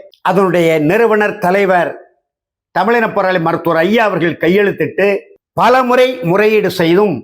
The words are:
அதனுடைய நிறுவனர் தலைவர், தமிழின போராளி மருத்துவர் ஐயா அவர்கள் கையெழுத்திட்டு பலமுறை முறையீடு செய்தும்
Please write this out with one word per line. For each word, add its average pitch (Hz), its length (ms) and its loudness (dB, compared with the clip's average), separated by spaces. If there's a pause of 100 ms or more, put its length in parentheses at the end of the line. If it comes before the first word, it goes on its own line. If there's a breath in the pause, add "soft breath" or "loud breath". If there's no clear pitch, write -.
(300)
அதனுடைய 175 380 2 (220)
நிறுவனர் 214 560 0
தலைவர், 180 440 0 (840)
தமிழின 220 340 0
போராளி 185 360 -2
மருத்துவர் 165 360 -2
ஐயா 214 240 0
அவர்கள் 170 360 -2
கையெழுத்திட்டு 185 680 0 (500)
பலமுறை 247 500 2 (240)
முறையீடு 208 400 2
செய்தும் 175 540 2